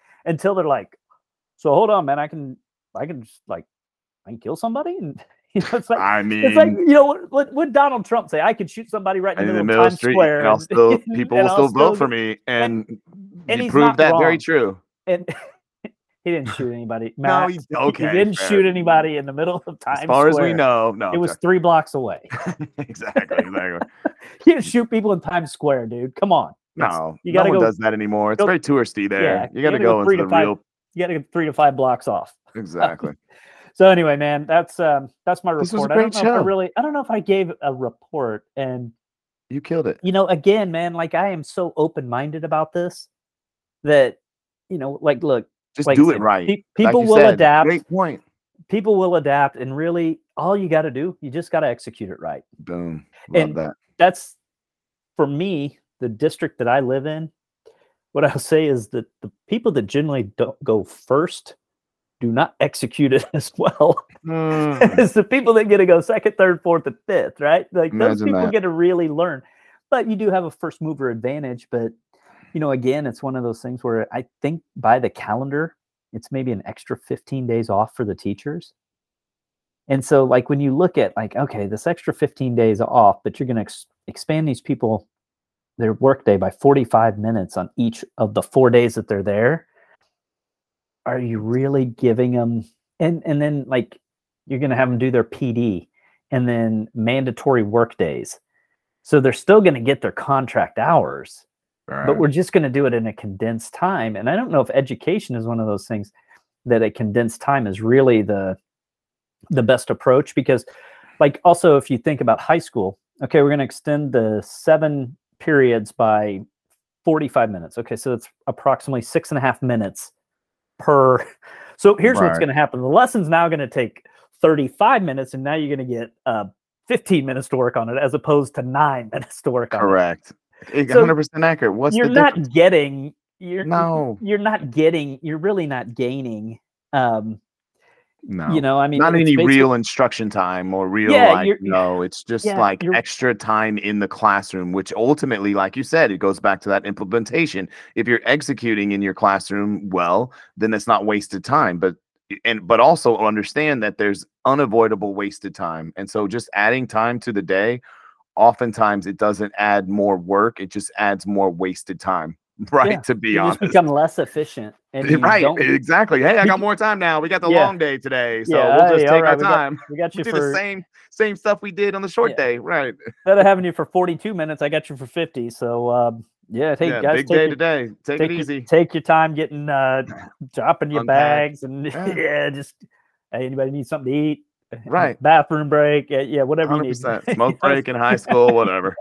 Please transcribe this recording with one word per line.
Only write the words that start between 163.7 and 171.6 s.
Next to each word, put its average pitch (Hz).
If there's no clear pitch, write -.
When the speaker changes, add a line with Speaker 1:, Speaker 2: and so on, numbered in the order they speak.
Speaker 1:
less 143
efficient, 139
and 135
Speaker 2:
<laughs> -
Speaker 1:
you 151
Speaker 2:
Right, 190
Speaker 1:
don't 151
Speaker 2:
exactly. 139
Hey, 185
I 196
got 190
Speaker 1:
bec-, -
Speaker 2:
more 202
time 214
now. 165
We 165
got 190
the 170
Speaker 1:
Yeah. 170
Speaker 2:
long 190
day 147
today, 120
so 165
Speaker 1:
Yeah, 123
Speaker 2:
we'll 156
just 160
Speaker 1:
"Hey, 143
all 151
Speaker 2:
take 165
our 156
Speaker 1:
right, 143
we 147
got, 196
Speaker 2:
time." 147
Speaker 1:
we 147
got 170
Speaker 2:
We 208
Speaker 1:
you -
Speaker 2:
do 233
the 156
Speaker 1:
for 143
Speaker 2:
same, 196
same 208
stuff 202